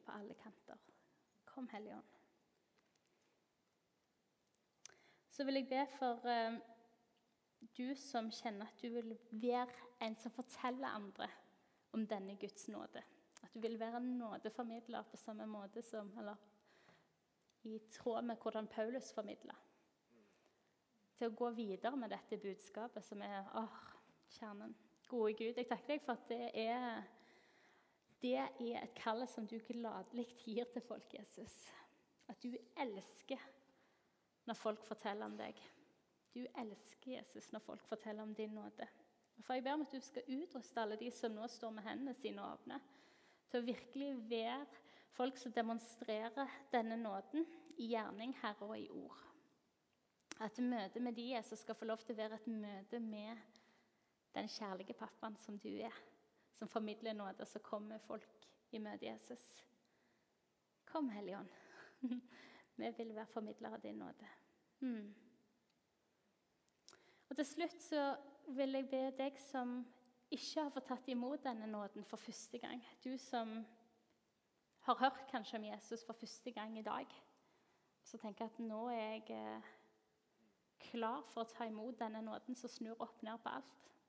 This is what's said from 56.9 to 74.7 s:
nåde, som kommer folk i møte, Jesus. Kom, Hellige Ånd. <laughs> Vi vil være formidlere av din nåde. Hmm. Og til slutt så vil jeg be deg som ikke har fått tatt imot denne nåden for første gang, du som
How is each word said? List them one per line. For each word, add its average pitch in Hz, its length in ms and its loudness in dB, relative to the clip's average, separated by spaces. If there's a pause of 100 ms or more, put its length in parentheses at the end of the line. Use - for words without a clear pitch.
nåde, 202 300 -2
som - 180 -6
kommer 214 420 -2
folk - 400 -6 (260)
i 226 60 0
møte, 208 320 -2
Jesus. - 380 -8 (1400)
Kom, 302 240 4
Hellige 202 300 -4
Ånd. 190 160 -12 (420)
<laughs> 247 200 0 (600)
Vi 233 160 0
vil 226 180 -2
være 214 120 -4
formidlere 220 500 -2
av 208 60 -8
din 214 180 -4
nåde. 202 280 -8 (520)
Hmm. 226 300 0 (2250)
Og 262 80 -6
til 294 100 6
slutt - 380 0
så 294 200 6 (520)
vil 269 220 6
jeg 269 120 4
be 262 120 6 (160)
deg 269 240 2
som 247 400 0 (500)
ikke - 320 2
har 285 80 0
fått 262 160 -2
tatt 254 240 0
imot 254 320 2
denne 226 240 0
nåden 208 400 -2
for - 140 -4
første - 400 -6
gang, - 180 -4 (240)
du 254 160 0
som 226 380 2 (1300)